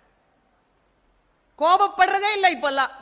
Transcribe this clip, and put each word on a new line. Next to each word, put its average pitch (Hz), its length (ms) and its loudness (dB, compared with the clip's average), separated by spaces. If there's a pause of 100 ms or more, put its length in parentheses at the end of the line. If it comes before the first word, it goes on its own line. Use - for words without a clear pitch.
(1600)
கோபப்படுறதே 392 760 0
இல்ல 392 200 0
இப்பெல்லாம் 269 400 -4 (100)